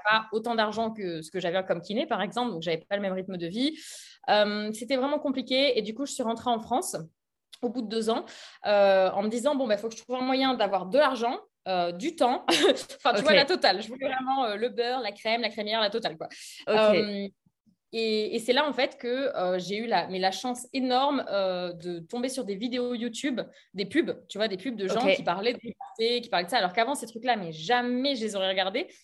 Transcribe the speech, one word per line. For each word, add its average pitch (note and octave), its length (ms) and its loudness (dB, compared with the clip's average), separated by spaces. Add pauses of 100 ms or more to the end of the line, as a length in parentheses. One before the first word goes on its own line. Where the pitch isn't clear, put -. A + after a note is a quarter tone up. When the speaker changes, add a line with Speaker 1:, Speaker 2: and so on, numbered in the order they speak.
(100)
Speaker 1:
pas G#3+ 220 4
autant A3 240 -2
d'argent A3 340 0
que F3+ 320 -6
ce - 80 -16
que F#3 100 -6
j'avais F3+ 240 0
comme F#3 180 -2
kiné, B3+ 240 -4
par G3+ 140 -2
exemple. A3+ 320 -2
Donc, E3 100 -8
j'avais D#3+ 160 -2
pas G3+ 180 -6
le G3+ 60 -4
même F#3+ 100 -2
rythme F#3+ 240 -6
de E3+ 100 -4
vie. B3+ 320 -2 (500)
Euh, G#3 440 2
c'était A#3+ 240 -2
vraiment C#4 240 0
compliqué. C4+ 580 0
Et A3 40 2
du G#3+ 120 -8
coup, C#4 100 -6
je - 80 -8
suis C4 100 -4
rentrée A#3+ 280 -2
en A3+ 80 2
France A#3 380 -4 (640)
au A#3+ 60 -2
bout A#3+ 140 -6
de G#3 60 -8
deux A3 200 -2
ans, A#3+ 160 0 (420)
euh, G3 440 8
en G3+ 120 0
me A3 60 0
disant, « B3 280 2
Bon, C4 100 0
bah, G#3 100 2
faut A3+ 140 -4
que A3+ 40 -10
je - 80 -16
trouve B3 140 -4
un B3+ 80 -2
moyen C4 300 2
d'avoir G3 320 0
de F#3+ 120 0
l'argent, C4 400 4 (300)
euh, F3 240 0
du A3+ 240 -6
temps. » C4+ 320 2
<laughs> D#4 500 2
Enfin, B3 140 4
tu - 60 0
Speaker 2:
Ok. C#4+ 40 2
Speaker 1:
vois, D4+ 120 6
la C#4 100 6
totale. A#3+ 380 2
Je G#3+ 60 -10
voulais C4 180 -8
vraiment, C4 380 0
euh, G#3 120 -2
le A3 140 -2
beurre, A#3+ 300 -2
la G#3 120 -4
crème, A3+ 300 -2
la G#3+ 80 -2
crémière, G#3+ 300 -2
la G#3 100 2
totale, E3 260 -4
quoi. - 120 -10 (400)
Speaker 2:
Ok. G#3+ 60 4 (200)
Speaker 1:
Euh, G3+ 340 0 (640)
et, A3 440 0
et - 20 -2
c'est A#3+ 160 2
là, D4 120 4
en C#4 60 0
fait, B3 240 0
que, - 100 -10 (300)
euh, F3+ 220 0
j'ai F#3 180 -4
eu A#3 100 -4
la, F#3+ 220 2
mais F#3 120 -4
la F#3+ 100 2
chance A#3+ 420 -6
énorme, C4 560 2
euh, F3+ 460 0
de E3+ 240 -8
tomber A#3+ 320 -6
sur C4 160 -6
des G3+ 80 -4
vidéos B3 400 -4
YouTube, A#3+ 480 -4 (320)
des F#3+ 100 -4
pubs, A3 320 0 (120)
tu - 100 -10
vois, G#3+ 100 0
des G3 80 -6
pubs A#3 200 -8
de G3 120 -4
gens A3 180 2
Speaker 2:
Ok. F#3+ 100 6
Speaker 1:
qui - 60 -4
parlaient F#3+ 300 0
de A#3 80 -12
liberté, A#3 640 -2
qui - 80 -16
parlaient F3+ 160 2
de - 40 -12
ça. C4 60 2
Alors F3+ 160 2
qu'avant, A#3 220 2
ces A#3+ 140 -6
trucs-là, A#3 280 0
mais E3+ 160 -6
jamais B3 640 0
je A3 80 -6
les G3+ 120 -4
aurais F#3+ 120 0
regardés. F#3+ 380 0 (180)